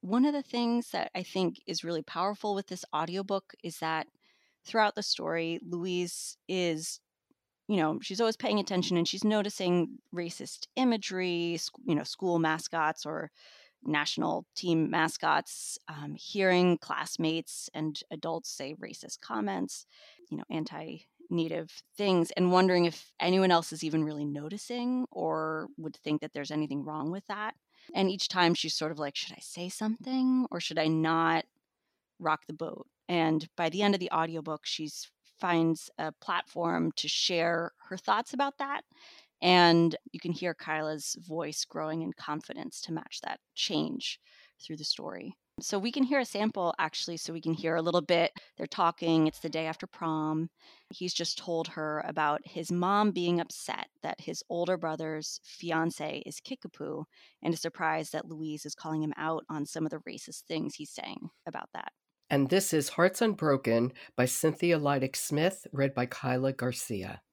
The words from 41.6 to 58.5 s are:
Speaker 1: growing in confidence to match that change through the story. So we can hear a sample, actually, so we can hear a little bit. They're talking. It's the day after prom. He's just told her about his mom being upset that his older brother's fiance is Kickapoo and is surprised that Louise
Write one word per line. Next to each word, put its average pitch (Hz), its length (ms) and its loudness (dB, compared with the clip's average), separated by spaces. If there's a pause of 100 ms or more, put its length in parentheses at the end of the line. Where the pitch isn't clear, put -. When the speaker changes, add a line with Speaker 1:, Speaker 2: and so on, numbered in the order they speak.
Speaker 1:
growing 156 340 -4
in 170 140 -4
confidence - 680 -8
to - 120 -8
match - 300 -8
that - 160 -6 (160)
change - 640 -2 (400)
through 156 200 -10
the 151 60 -10
story. - 520 -8 (240)
So 202 180 -2
we 208 140 -2
can 269 120 2
hear 269 160 2
a 247 40 2
sample, 202 540 0
actually, 165 400 -4
so 165 160 -6
we 165 80 -8
can 160 100 0
hear 160 240 0
a 165 60 2
little 170 180 4
bit. 175 320 4 (240)
They're - 100 -6
talking. 165 600 4
It's 156 140 -2
the 165 100 -4
day 160 160 -2
after 160 200 -6
prom. 156 640 -2 (400)
He's 180 240 -6
just - 240 -2
told 165 320 -2
her 151 400 -4
about 151 380 2
his 165 260 -6
mom 202 380 4
being 175 280 2
upset - 500 -6 (140)
that - 200 -6
his 170 260 -8
older 175 300 0
brother's 160 680 -4
fiance 160 800 -2
is - 160 -12
Kickapoo 156 640 -8 (380)
and 170 100 0
is 160 80 -2
surprised 160 540 -2
that 156 120 -4
Louise 156 380 -8